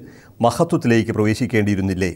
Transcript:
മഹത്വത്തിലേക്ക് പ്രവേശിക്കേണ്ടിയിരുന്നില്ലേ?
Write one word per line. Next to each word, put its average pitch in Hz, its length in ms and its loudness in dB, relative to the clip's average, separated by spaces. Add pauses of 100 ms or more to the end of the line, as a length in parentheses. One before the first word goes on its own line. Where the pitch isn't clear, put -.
(460)
മഹത്വത്തിലേക്ക് 117 720 0
പ്രവേശിക്കേണ്ടിയിരുന്നില്ലേ? 101 960 0